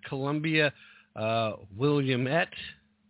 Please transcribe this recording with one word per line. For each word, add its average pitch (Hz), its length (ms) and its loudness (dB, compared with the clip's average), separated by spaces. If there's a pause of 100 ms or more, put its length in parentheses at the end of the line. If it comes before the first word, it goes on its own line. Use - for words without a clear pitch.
Columbia, 151 640 0 (440)
uh, 110 380 0 (220)
Willamette, 135 760 2 (560)